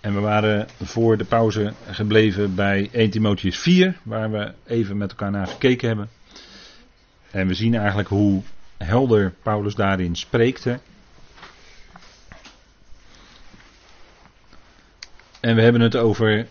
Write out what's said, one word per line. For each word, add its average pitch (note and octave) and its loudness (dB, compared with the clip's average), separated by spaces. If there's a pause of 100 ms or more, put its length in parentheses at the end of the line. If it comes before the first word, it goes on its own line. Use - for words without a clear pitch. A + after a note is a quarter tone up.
En G2+ -4
we G2+ -2
waren G#2+ 0 (160)
voor A2+ 0
de G#2 -4
pauze G#2+ 0 (180)
gebleven G#2 2
bij G2 0
één A2 2
Timotheüs G2+ 0
vier, F3+ 2
waar A2 -6
we G#2 -6 (120)
even G#2 -2
met G2+ -4
elkaar G2+ -6
naar G2+ -4
gekeken B2+ -2
hebben. G#2+ -4 (1200)
En F#2+ -4
we F#2 0
zien A2 0
eigenlijk G#2 -2
hoe G2+ 2 (340)
helder G#2 2
Paulus G#2 -2
daarin F#2 -2
spreekt, A#2+ -2
hè. B2 -2 (4000)
En A#2 2
we A2 6
hebben A#2+ 6
het A#2 2
over A2 0